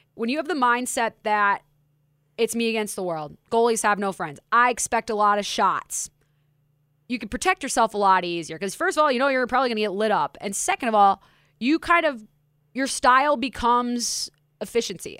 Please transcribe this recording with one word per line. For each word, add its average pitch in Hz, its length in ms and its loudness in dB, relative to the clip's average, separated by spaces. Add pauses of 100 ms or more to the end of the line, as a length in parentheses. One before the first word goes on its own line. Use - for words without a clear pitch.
(140)
when 226 160 -6
you 285 80 -2
have 311 100 -4
the 359 60 -4
mindset 247 600 0 (100)
that 208 400 2 (720)
it's 226 180 -2
me 233 140 0
against 214 260 -4
the 196 80 -6
world, 156 320 -6 (160)
goalies 233 300 2
have 208 180 2
no 202 120 -2
friends, 165 280 -8 (120)
I 240 180 6
expect - 400 -2
a 220 60 -2
lot 208 240 4
of 196 60 -2
shots. - 680 -2 (960)
You 240 100 -6
can 220 100 -12
protect 370 320 -2
yourself 240 320 0
a 208 40 -8
lot 190 260 4
easier 170 340 -8
'cause 190 160 -6
first 359 240 -2
of 311 60 4
all, 302 80 2
you 240 80 0
know 277 80 2
you're 262 180 0
probably 262 240 0
gonna 220 120 -2
get 214 100 -2
lit 208 180 0
up. 160 300 -2
And 196 160 -8
second 359 320 -4
of 220 80 2
all, 196 260 4 (380)
you 285 180 0
kind 339 280 2
of, 240 200 -4 (480)
your 262 140 -4
style 269 500 4
becomes 240 920 -2 (300)
efficiency. 208 580 -6